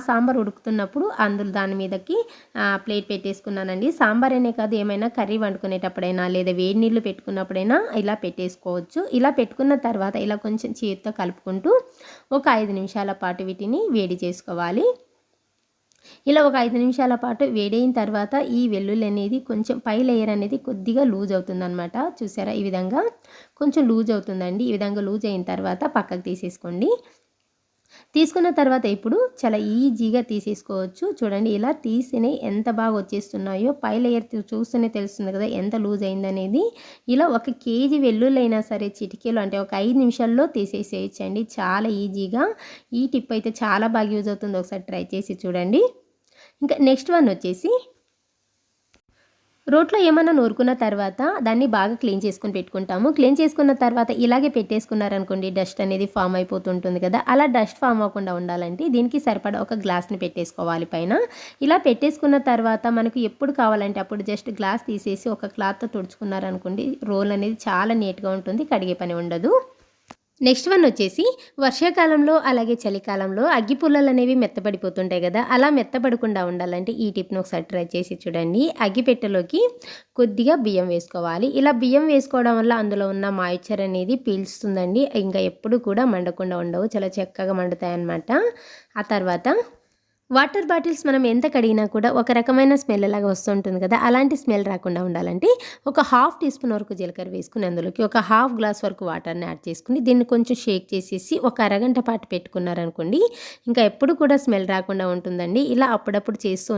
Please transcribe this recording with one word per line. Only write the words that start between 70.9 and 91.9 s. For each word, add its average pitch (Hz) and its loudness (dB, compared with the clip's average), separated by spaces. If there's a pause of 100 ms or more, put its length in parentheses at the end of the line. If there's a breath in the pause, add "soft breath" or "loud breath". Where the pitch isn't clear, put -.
వర్షాకాలంలో 311 4 (160)
అలాగే 233 2
చలికాలంలో 196 -4 (140)
అగ్గి 226 0
పుల్లలు 285 4
అనేవి 254 4
మెత్తబడిపోతుంటాయి 185 -2
కదా, 180 0 (140)
అలా 262 6 (100)
మెత్తబడకుండా 233 0
ఉండాలంటే 180 -4 (120)
ఈ - 0 (100)
టిప్‌ను 190 -4
ఒకసారి 180 -6
ట్రై 180 -2 (120)
చేసి 180 -6
చూడండి. 170 0 (220)
అగ్గిపెట్టెలోకి 214 0 (580 loud breath)
కొద్దిగా 240 4 (120)
బియ్యం 185 2
వేసుకోవాలి. 170 -2 (100)
ఇలా 285 6
బియ్యం 269 4
వేసుకోవడం 254 2
వల్ల 233 2 (100)
అందులో 202 -2
ఉన్న 196 -2 (120)
మాయిశ్చర్ 180 -4
అనేది 185 -2 (120)
పీల్చుతుందండి. 190 -2 (220)
ఇంకా 190 0
ఎప్పుడు 220 0 (100)
కూడా 208 2 (100)
మండకుండా 180 -4
ఉండవు, 175 -2
చాలా 196 -2
చక్కగా 190 -4
మండుతాయన్నమాట. 175 -4 (680 loud breath)
ఆ 208 -4
తర్వాత 185 0 (840)
వాటర్ 302 2
బాటిల్స్ 330 0
మనం 269 4
ఎంత 240 2
కడిగినా 220 4 (100)